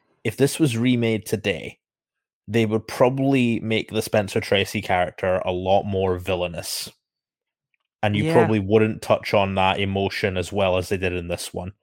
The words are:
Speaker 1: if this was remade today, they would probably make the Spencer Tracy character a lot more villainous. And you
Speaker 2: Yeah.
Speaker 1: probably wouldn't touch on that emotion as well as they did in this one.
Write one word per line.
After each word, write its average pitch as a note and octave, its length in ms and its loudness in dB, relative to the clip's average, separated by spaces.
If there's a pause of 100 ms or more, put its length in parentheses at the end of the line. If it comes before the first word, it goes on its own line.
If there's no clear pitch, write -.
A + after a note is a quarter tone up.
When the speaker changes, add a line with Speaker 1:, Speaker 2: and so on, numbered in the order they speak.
(240)
Speaker 1:
if A2+ 120 -4
this C#3 220 2
was C3 180 2
remade A#2 480 2
today, F2+ 540 -4 (640)
they A2 200 2
would G#2+ 200 -2
probably C3 760 2
make A2 300 -2
the G#2+ 100 -2
Spencer G#2+ 400 -2
Tracy G2+ 400 0
character F#2 640 -2
a F#2 80 -2
lot F#2 300 2
more F#2+ 340 -2
villainous. F2 760 -6 (1120)
And G#2 140 2
you G#2 80 0
Speaker 2:
Yeah. D#3+ 80 0
Speaker 1:
probably A2 260 4
wouldn't G#2+ 420 2
touch - 320 0
on G2 220 2
that F#2+ 240 2
emotion G2 560 -2
as F2 160 -4
well F#2 240 2
as F#2 140 -2
they G2+ 80 -2
did F2+ 160 -2
in F2 160 -6
this - 240 -8
one. F2+ 180 -8 (120)